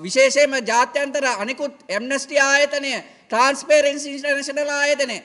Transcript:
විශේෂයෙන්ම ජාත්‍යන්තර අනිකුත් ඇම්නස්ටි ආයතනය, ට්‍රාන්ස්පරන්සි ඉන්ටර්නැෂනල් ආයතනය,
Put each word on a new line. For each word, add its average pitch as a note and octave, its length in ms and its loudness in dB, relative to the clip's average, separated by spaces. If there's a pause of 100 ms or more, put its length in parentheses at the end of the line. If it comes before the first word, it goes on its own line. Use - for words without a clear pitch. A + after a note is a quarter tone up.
විශේෂයෙන්ම C4+ 520 2 (120)
ජාත්‍යන්තර C4 580 0 (140)
අනිකුත් B3+ 360 -6 (140)
ඇම්නස්ටි C4+ 500 -4
ආයතනය, C#4 540 2 (360)
ට්‍රාන්ස්පරන්සි C#4+ 840 2
ඉන්ටර්නැෂනල් C#4+ 580 -4
ආයතනය, C#4+ 540 0